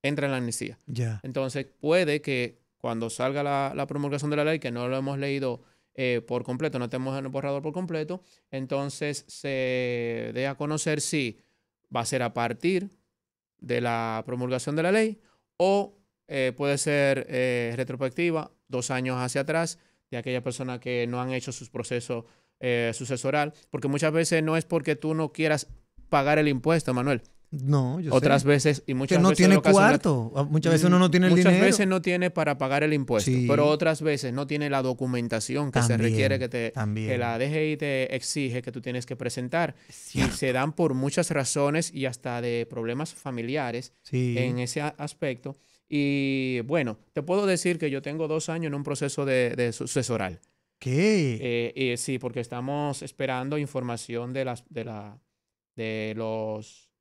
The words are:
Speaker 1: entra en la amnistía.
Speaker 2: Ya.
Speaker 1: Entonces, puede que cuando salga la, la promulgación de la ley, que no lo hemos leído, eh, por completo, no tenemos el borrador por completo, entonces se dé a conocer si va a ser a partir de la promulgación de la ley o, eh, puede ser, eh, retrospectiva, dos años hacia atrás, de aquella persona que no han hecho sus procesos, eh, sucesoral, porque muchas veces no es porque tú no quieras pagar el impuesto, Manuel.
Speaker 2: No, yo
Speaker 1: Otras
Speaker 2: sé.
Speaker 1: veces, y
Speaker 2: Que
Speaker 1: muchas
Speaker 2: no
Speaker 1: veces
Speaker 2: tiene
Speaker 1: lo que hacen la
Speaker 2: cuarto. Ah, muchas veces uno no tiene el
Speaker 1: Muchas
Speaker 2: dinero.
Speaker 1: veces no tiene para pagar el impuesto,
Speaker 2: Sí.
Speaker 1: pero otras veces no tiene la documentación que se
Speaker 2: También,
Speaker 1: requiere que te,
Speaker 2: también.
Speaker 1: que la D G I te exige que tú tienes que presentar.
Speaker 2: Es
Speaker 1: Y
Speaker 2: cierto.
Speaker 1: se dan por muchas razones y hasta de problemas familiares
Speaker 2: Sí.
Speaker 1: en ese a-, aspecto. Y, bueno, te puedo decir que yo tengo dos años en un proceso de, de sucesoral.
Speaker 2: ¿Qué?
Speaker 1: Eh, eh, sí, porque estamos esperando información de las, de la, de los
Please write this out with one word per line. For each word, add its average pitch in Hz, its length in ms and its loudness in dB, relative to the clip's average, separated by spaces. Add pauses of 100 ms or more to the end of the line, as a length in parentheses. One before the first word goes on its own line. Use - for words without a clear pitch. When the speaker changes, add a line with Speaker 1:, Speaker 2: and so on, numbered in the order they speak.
Speaker 1:
entra 143 220 0
en 139 80 0
la 131 60 -2
amnistía. 117 480 -6
Speaker 2:
Ya. 117 360 -4
Speaker 1:
Entonces, 135 440 -4 (140)
puede 151 420 2
que 123 340 -2 (220)
cuando 113 320 -4
salga 139 320 -2
la, 139 340 -2
la 139 100 -2
promulgación 143 440 -4
de 147 80 0
la 147 60 2
ley, 156 140 0
que 135 120 -6
no 123 180 -4
lo 131 80 -2
hemos 139 220 -4
leído, 139 420 -4 (340)
eh, 123 320 0
por 120 180 -4
completo, 127 340 -4
no 123 100 -4
tenemos 131 300 -4
el 135 100 -8
borrador 139 320 -4
por 147 140 -8
completo, 175 480 -6 (280)
entonces 139 760 -6
se 123 1040 -2
dé 127 140 -2
a 139 80 -4
conocer 151 480 -2
si 131 340 -2 (580)
va 123 60 0
a 117 60 -2
ser 127 160 0
a 117 100 -2
partir 170 560 0 (720)
de 120 220 -2
la 113 440 -2
promulgación 127 520 -2
de 165 60 0
la 180 100 2
ley 220 260 2 (400)
o, 196 400 2 (300)
eh, 131 280 0
puede 143 220 0
ser, 139 500 2
eh, 123 480 0
retrospectiva, 135 720 -2 (180)
dos 123 220 -4
años 127 280 0
hacia 127 240 -2
atrás, 165 360 -2 (320)
de 131 60 -8
aquella 127 260 -4
persona 127 380 -6
que 123 280 -2
no 123 120 -4
han 127 120 -4
hecho 127 200 -4
sus - 180 -14
procesos, 120 540 -6 (360)
eh, 120 340 0
sucesoral, 135 580 -2 (180)
porque 135 180 -4
muchas 147 240 0
veces 160 300 2
no 156 140 0
es 160 80 0
porque 156 320 0
tú 156 180 -4
no 156 180 -2
quieras 151 340 0 (420)
pagar 147 300 4
el 151 100 4
impuesto, 143 460 2
Manuel. 127 280 0 (300)
Speaker 2:
No, 139 460 2
yo 151 160 -2
Speaker 1:
Otras 135 280 6
Speaker 2:
sé. 135 60 2
Speaker 1:
veces, 147 340 4
y 143 100 -6
Speaker 2:
Que - 20 0
Speaker 1:
muchas 135 260 2
Speaker 2:
no 185 100 10
Speaker 1:
veces 156 80 4
Speaker 2:
tiene 185 180 10
Speaker 1:
lo - 60 6
que - 80 6
hacen 196 120 10
la 208 60 8
Speaker 2:
cuarto. 135 480 2
Ah, 139 80 2
muchas 156 280 2
veces 165 140 6
uno 180 140 8
no 185 100 6
tiene 180 160 6
el 175 60 8
Speaker 1:
Muchas 180 140 8
Speaker 2:
dinero. 185 200 8
Speaker 1:
veces 202 220 4
no 185 120 2
tiene 180 300 0
para 147 280 0
pagar 139 260 2
el 151 80 2
impuesto, 127 360 0
Speaker 2:
Sí. 127 200 2
Speaker 1:
pero 143 180 4
otras 151 360 2
veces 143 300 -2
no 139 140 -4
tiene 147 240 -2
la 135 120 2
documentación 127 880 -2
que 123 100 4
se 117 60 4
Speaker 2:
También, 113 240 2
Speaker 1:
requiere 135 260 2
que 127 100 -4
te, 117 220 -4
Speaker 2:
también. 107 380 -2
Speaker 1:
que 127 100 0
la 117 200 -2
D 135 120 0
G 156 220 0
I 147 40 -2
te 135 380 -2
exige 127 480 -4
que 123 80 -10
tú 123 100 -10
tienes 123 240 -6
que 127 120 -10
presentar. 127 580 -2 (140)
Speaker 2:
Es - 80 -20 (180)
Speaker 1:
Y 135 60 -2
Speaker 2:
cierto. 131 160 0
Speaker 1:
se 131 160 0
dan 135 220 0
por 156 200 2
muchas 139 380 0
razones 147 600 0
y 135 140 -4
hasta 120 340 -6
de 117 300 -2
problemas 123 440 -4
familiares 123 880 -6
Speaker 2:
Sí. 127 360 0
Speaker 1:
en 123 220 0
ese 123 220 -4
a-, 147 160 -4
aspecto. 139 580 -6 (320)
Y, 135 800 0
bueno, 131 320 0 (140)
te 143 120 -4
puedo 190 220 2
decir 175 340 2
que 151 100 0
yo 135 100 -4
tengo 151 280 -4
dos 156 200 -2
años 165 200 -4
en 143 80 -4
un 143 80 -6
proceso 139 400 -2
de, 127 320 2
de 120 160 0
sucesoral. 113 640 -2 (400)
Speaker 2:
¿Qué? 151 640 2
Speaker 1:
Eh, 120 340 -2
eh, 127 220 0
sí, 127 240 -4
porque 127 180 -6
estamos 135 640 -4
esperando 135 560 -4
información 123 760 -6
de 135 120 -2
las, 123 260 -6
de 117 140 -8
la, 107 340 -12 (560)
de 110 420 -6
los 110 760 -6 (100)